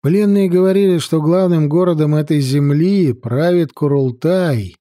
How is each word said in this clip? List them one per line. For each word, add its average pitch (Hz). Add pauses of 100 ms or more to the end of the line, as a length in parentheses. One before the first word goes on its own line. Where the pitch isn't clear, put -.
Пленные 202
говорили, 185
что 160
главным 170
городом 156
этой 151
земли 143
правит 151
Курултай 139